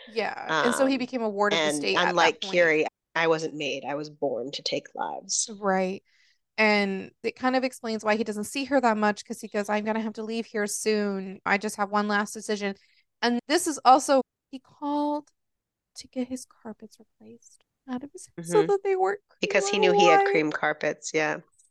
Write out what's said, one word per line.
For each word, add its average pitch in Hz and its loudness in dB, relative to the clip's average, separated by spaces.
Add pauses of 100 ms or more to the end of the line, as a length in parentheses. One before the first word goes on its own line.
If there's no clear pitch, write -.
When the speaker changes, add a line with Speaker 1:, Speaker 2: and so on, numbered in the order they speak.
(120)
Speaker 1:
Yeah, 208 -2
and 240 2
so 269 4
he 269 2
Speaker 2:
Um, 262 0
Speaker 1:
became 247 -4
a 220 -2
ward 202 2
of 165 2
the 160 2
Speaker 2:
and 147 2
Speaker 1:
state 190 -2
at 175 4
that 170 2
Speaker 2:
unlike 165 4
Speaker 1:
point. 190 -8
Speaker 2:
Curie, 165 4 (280)
I 165 0
wasn't 160 0
made, 139 -6
I 131 -6
was 151 -8
born 135 -4
to 160 -10
take - -4
lives. 85 -6 (100)
Speaker 1:
Right. 190 -2 (560)
And 202 2 (120)
it 226 -6
kind 254 0
of 254 0
explains 226 -6
why 214 4
he 220 -2
doesn't 214 -4
see 277 -6
her 269 2
that 226 4
much, 208 0
'cause - -12
he 214 -14
goes, 208 -4
"I'm 208 -2
gonna 220 -2
have 220 -4
to 226 -10
leave 226 -6
here 208 -4
soon. 208 -2
I 196 2
just 214 -6
have 202 -2
one 208 0
last 208 0
decision." 202 -6 (460)
And 240 0
this 330 2
is 302 -4
also, 262 6 (280)
he 269 -14
called 294 -4 (640)
to - -18
get 254 -8
his 254 -10
carpets - -20
replaced - -20 (240)
out 254 -8
of 285 -16
his - -20
house 330 -12
so - 4
Speaker 2:
Mm-hmm. 392 4
Speaker 1:
that 392 0
they 392 0
weren't 381 -2 (200)
Speaker 2:
Because 403 0
he 403 -2
Speaker 1:
cream - 0
Speaker 2:
knew - 6
he - 6
had - 8
Speaker 1:
white. - 2
Speaker 2:
cream 151 0
carpets, 151 -4
yeah. 156 0 (320)